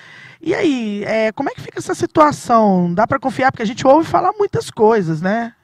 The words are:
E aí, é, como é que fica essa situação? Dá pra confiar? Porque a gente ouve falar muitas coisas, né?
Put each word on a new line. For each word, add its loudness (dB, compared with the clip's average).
E -4
aí, -2
é, 0
como -6
é -10
que -18
fica -12
essa -6
situação? 2
Dá 0
pra -2
confiar? 0
Porque -8
a -2
gente -2
ouve 6
falar -2
muitas -2
coisas, 0
né? -4